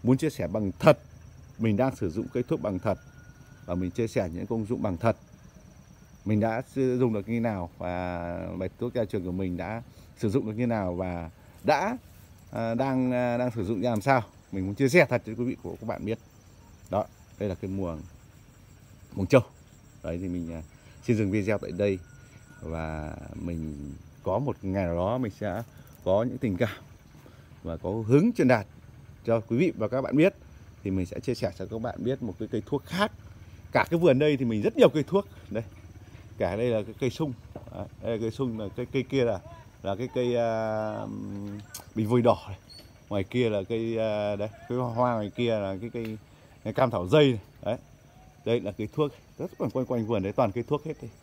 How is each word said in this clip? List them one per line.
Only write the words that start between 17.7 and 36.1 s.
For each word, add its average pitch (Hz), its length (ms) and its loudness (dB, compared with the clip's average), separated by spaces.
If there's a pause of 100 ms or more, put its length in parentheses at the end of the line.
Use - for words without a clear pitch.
muồng, 90 300 -4 (1120)
muồng 95 140 -2
trâu. 127 160 8 (600)
Đấy 82 200 -4
thì 95 60 -6
mình, 87 240 -6
à, 82 100 -8 (440)
xin 120 100 4
dừng 104 140 2
video 104 280 2
tại - 140 -8
đây. 95 260 2 (640)
Và 80 560 -6 (180)
mình 78 560 -6 (320)
có 95 160 0
một 127 240 -2
ngày 95 220 0
nào 85 100 0
đó 95 240 0
mình 113 220 -2
sẽ 101 220 -4 (420)
có 95 180 4
những 127 160 -2
tình 104 180 0
cảm 107 220 0 (840)
và 82 140 -6
có 85 140 -6 (160)
hướng 151 260 8
truyền 156 160 4
đạt 113 180 6 (580)
cho 113 160 4
quý 113 160 -2
vị 160 200 4
và 107 120 -2
các 127 140 0
bạn - 140 0
biết 160 180 6 (480)
thì 101 80 -2
mình 95 160 2
sẽ - 140 -8
chia 127 140 -2
sẻ 117 240 -2
cho 104 80 -8
các 113 160 -6
bạn 117 220 -6
biết 131 180 -2
một 117 160 -6
cái 110 140 -6
cây 104 140 -2
thuốc 143 180 -4
khác. 202 280 -2 (600)
Cả - 180 4
cái 170 100 0
vườn 151 180 6
đây 151 180 4
thì 131 80 -2
mình 110 180 0
rất - 140 0
nhiều 233 180 10
cây 156 80 2
thuốc. 196 240 0 (240)
Đây, 110 140 -4 (760)